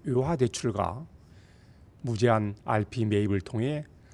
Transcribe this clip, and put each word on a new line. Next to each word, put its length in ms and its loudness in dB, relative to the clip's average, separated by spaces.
외화 320 0
대출과 680 -2
무제한 540 2
알피 400 0
매입을 380 2
통해 420 -4